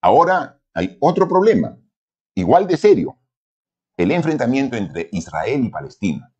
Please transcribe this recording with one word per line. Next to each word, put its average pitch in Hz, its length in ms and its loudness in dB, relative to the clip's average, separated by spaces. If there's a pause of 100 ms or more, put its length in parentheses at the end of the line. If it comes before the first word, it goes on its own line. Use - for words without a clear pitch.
Ahora 165 600 2 (120)
hay 87 280 -6
otro 175 280 2
problema, 185 480 0 (600)
igual 147 320 2
de 180 80 0
serio, 131 420 2 (800)
el 90 160 0
enfrentamiento 135 640 -2
entre 85 340 -8
Israel 98 540 -4
y 107 60 -4
Palestina. 73 680 -8